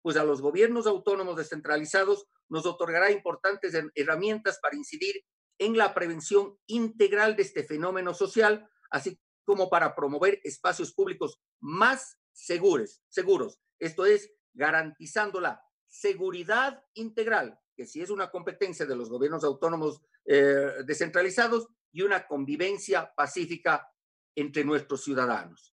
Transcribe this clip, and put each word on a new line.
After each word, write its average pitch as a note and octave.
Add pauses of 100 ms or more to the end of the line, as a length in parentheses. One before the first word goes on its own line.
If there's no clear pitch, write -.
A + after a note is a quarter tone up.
Pues D#3+
a D#3
los C#3+
gobiernos G#3+
autónomos F#3+
descentralizados D#3+ (220)
nos D#3+
otorgará F3
importantes F#3+
her-, D#3
herramientas F3+
para D3
incidir - (340)
en A3
la G3+
prevención F3+ (100)
integral G#3+
de G3+
este D#3
fenómeno F3+
social, G#3+ (220)
así D3 (240)
como F#3+
para E3+
promover D3+
espacios E3
públicos - (200)
más G#3+ (140)
seguros, E3+
seguros. F3 (200)
Esto E3
es, G#3 (200)
garantizando D#3+
la D3 (260)
seguridad F#3+ (100)
integral, A3 (180)
que A#2+
sí D3+
es F3+
una G3
competencia F3
de C3+
los A#2+
gobiernos C#3+
autónomos, D#3 (220)
eh, C#3
descentralizados, F3+ (220)
y D#3+
una G3
convivencia D#3+
pacífica D#3+ (460)
entre D3
nuestros C#3+
ciudadanos. A#2+